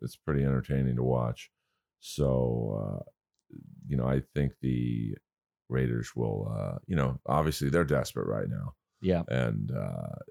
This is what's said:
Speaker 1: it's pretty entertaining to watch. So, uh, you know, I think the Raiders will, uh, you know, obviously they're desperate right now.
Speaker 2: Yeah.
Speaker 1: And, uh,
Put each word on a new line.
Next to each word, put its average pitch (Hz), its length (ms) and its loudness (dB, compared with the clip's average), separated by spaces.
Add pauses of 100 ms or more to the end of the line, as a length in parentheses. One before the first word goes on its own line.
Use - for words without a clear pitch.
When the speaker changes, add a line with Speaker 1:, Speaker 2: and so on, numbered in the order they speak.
Speaker 1:
it's - 160 -8
pretty 69 280 0
entertaining 65 520 2
to 62 60 0
watch. 62 480 0 (500)
So, 58 1000 0
uh, - 80 -18 (760)
you 69 80 0
know, 62 100 2
I 65 160 2 (120)
think 71 180 2 (100)
the 58 540 0 (520)
Raiders 60 460 0
will, 53 420 -2
uh, 50 300 -4
you 90 100 -2
know, 65 300 0
obviously 76 440 2
they're 82 140 6
desperate 67 440 0
right 50 200 -2
now. 50 260 -6 (260)
Speaker 2:
Yeah. 90 280 4
Speaker 1:
And, 57 480 0
uh, 50 400 -4 (140)